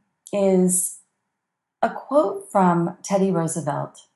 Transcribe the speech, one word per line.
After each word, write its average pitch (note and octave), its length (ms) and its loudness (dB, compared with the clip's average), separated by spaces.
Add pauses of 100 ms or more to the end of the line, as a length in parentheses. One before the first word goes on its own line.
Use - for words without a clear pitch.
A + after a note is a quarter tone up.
(320)
is F#3 680 2 (840)
a A3+ 80 0
quote - 640 -2
from F3 500 2
Teddy G3 300 0
Roosevelt D3 720 -4 (140)